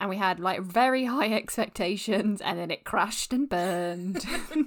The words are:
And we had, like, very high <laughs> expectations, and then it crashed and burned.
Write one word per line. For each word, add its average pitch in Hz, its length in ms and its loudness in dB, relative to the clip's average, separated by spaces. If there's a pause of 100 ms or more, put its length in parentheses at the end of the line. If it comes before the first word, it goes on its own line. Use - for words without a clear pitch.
And 196 100 -2
we 185 60 -2
had, 185 240 2
like, 185 220 0
very 254 420 4
high 240 280 0
<laughs> 214 80 2
expectations, 208 1000 0
and 170 180 -2
then 170 140 -4
it - 120 -6
crashed - 480 0
and 277 160 2
burned. 175 800 -2 (400)